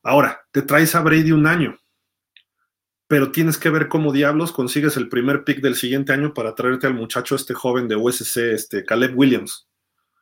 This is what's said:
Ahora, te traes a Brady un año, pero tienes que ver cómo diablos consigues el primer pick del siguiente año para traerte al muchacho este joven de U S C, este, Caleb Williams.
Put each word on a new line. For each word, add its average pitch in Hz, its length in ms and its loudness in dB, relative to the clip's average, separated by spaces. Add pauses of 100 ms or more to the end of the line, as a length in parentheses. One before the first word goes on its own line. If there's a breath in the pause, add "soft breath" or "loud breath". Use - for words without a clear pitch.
Ahora, 131 480 2
te - 120 -2
traes 156 320 2
a 170 80 2
Brady 160 300 4
un 151 140 6
año, 160 320 0 (1300)
pero 135 240 2
tienes 160 280 0
que 165 120 0
ver 156 180 0
cómo 151 240 0
diablos 151 380 0
consigues 143 460 -2
el 123 120 -4
primer 135 360 0
pick 135 160 -2
del 131 160 0
siguiente 135 360 -2
año 147 200 -2
para 110 220 -6
traerte 127 320 -2
al 131 80 0
muchacho 120 420 -4
este 131 180 -6
joven 123 320 -2
de 107 100 -2
U 113 120 0
S 123 160 -4
C, 117 300 -2
este, 104 300 -6
Caleb 127 320 0
Williams. 123 520 0 (540)